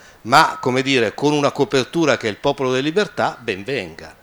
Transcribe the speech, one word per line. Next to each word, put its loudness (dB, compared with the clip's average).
ma, 4
come 0
dire, 2
con 0
una 2
copertura 0
che -4
è 0
il -6
Popolo -2
delle 0
Libertà, -2
ben -6
venga." -10